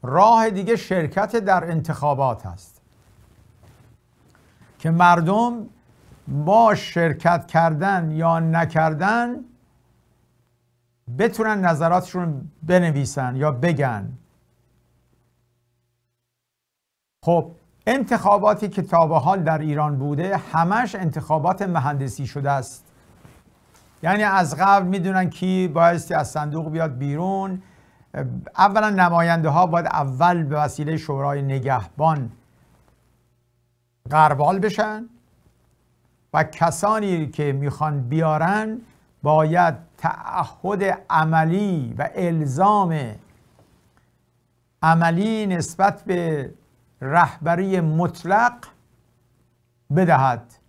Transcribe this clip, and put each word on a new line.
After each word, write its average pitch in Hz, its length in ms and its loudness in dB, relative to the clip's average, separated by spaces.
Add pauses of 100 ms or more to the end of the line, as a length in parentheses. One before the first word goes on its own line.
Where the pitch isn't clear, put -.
راه 220 480 4
دیگه 202 260 -2
شرکت 185 600 -2
در 190 360 0
انتخابات 143 720 -2
هست - 360 -16 (2000)
که 160 120 -2
مردم 180 760 4 (640)
با 190 480 2
شرکت 170 720 0
کردن 165 640 0
یا 165 280 0
نکردن 165 960 0 (1800)
بتونن 214 480 0
نظراتشون 170 840 -2 (120)
بنویسن 143 720 0
یا 147 160 0
بگن. 127 640 -2 (3000)
خب، 165 260 0 (360)
انتخاباتی 214 840 2
که 190 120 -4
تا 165 260 4
به 156 120 2
حال 180 240 0
در 160 140 0
ایران 151 400 -2
بوده، 147 400 -2
همش 190 580 -2
انتخابات 160 680 -2
مهندسی 143 680 -4
شده 139 240 -4
است. 135 320 -6 (1200)
یعنی 202 200 2
از 185 320 2
قبل 190 320 4
می‌دونن 185 420 0
کی 185 380 -2
بایستی 170 460 2
از 151 180 -2
صندوق 151 400 -6
بیاد 156 260 -4
بیرون. 185 640 -4 (960)
اولاً 202 320 4
نماینده 170 600 2
ها 170 160 4
باید 170 200 0
اول 156 580 0
به 143 120 -4
وسیله 151 420 -2
شورای 143 440 -4
نگهبان 135 880 -2 (1800)
غربال 151 480 4
بشن 214 460 -4 (1300)
و 156 100 2
کسانی 170 840 -2
که 147 260 -4
می‌خوان 143 480 -4
بیارن 160 760 -2 (460)
باید 156 520 2 (220)
تعهد - 880 -6 (260)
عملی 160 880 0
و 139 180 -4
الزام 165 1000 0 (1700)
عملی 170 640 2
نسبت 190 560 -2
به 165 500 -4 (480)
رهبری 170 800 2
مطلق 170 720 0 (1400)
بدهد. 135 580 2 (160)